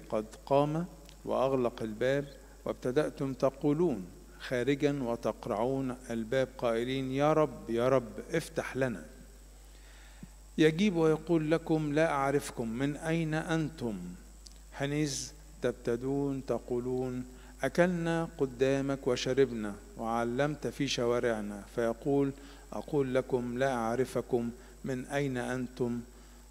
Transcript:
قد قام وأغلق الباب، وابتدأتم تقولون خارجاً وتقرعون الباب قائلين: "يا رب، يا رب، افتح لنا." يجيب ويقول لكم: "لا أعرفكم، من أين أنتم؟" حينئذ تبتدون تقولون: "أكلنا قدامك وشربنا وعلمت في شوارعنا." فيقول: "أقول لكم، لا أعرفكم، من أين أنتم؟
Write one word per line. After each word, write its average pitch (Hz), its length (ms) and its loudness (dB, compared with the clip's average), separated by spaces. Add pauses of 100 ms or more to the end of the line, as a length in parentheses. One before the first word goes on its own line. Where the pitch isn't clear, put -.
قد 107 160 -2 (200)
قام 151 400 2 (400)
وأغلق 120 560 0
الباب، 123 460 0 (380)
وابتدأتم 135 680 -2
تقولون 143 720 2 (340)
خارجاً 139 640 0
وتقرعون 120 920 0 (140)
الباب 117 380 0 (100)
قائلين: 127 540 0
"يا 147 220 4
رب، 127 360 2
يا 117 200 4
رب، 123 220 4 (200)
افتح - 460 -4
لنا." 123 280 -2 (1500)
يجيب 165 380 6
ويقول 156 560 4
لكم: 156 420 2
"لا 160 180 4
أعرفكم، 139 580 0
من 135 260 0
أين 160 380 0
أنتم؟" 156 680 -2 (760)
حينئذ 143 540 -2 (340)
تبتدون 131 840 -2
تقولون: 127 800 -2 (380)
"أكلنا 165 720 2
قدامك 135 720 0
وشربنا 123 680 2 (220)
وعلمت 120 680 0
في 135 200 -2
شوارعنا." 117 760 0 (120)
فيقول: 139 560 2 (420)
"أقول 131 420 0
لكم، 123 420 0
لا 135 160 2
أعرفكم، 120 760 0 (360)
من 127 200 -4
أين 143 320 -2
أنتم؟ 123 600 -2 (500)